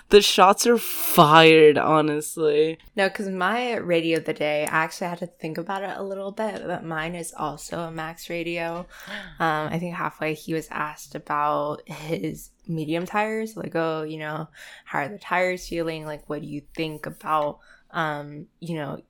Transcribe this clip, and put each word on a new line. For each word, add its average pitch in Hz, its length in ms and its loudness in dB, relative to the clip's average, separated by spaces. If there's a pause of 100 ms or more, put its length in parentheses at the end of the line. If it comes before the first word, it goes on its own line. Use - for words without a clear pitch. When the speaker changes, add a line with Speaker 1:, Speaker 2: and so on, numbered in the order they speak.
Speaker 1:
the 208 140 10
shots 202 440 6
are 233 120 6
fired," 160 960 8
honestly. 151 1000 0 (180)
Speaker 2:
No, 196 140 2
'cause 190 180 -8
my 208 480 -2
radio 165 420 0
of 160 60 -4
the 160 80 -4
day, 151 300 -2
I 156 220 0
actually 175 240 -6
had 175 100 -6
to 180 80 -6
think 165 320 -10
about 196 260 -6
it 185 120 -8
a - 60 -8
little 196 300 -8
bit, 208 340 -6
but 175 160 -6
mine 165 320 -6
is 165 220 -12
also 151 440 -8
a 165 100 -8
Max 165 400 -12
radio. 170 560 -6 (200)
Speaker 1:
<gasps> 190 320 -14
Speaker 2:
Um, 156 320 0
I 160 80 -4
think 170 180 -6
halfway 160 380 -6
he 160 200 -8
was 156 160 -4
asked - 440 -8
about 147 760 -4
his 156 600 -8 (160)
medium 165 380 -4
tires, 220 520 -4
like, - 200 -10
"Oh, 160 260 -2
you 156 160 -10
know, 156 300 -8 (380)
how - 140 -4
are 143 80 -4
the 202 100 -12
tires 180 500 -4
feeling? 160 380 -6
Like, 151 240 -12
what 151 100 -6
do 151 80 -12
you 143 140 -10 (120)
think 156 320 -8
about, 151 520 -2 (320)
um, 147 560 -6 (140)
you 170 160 -8
know, 147 340 -8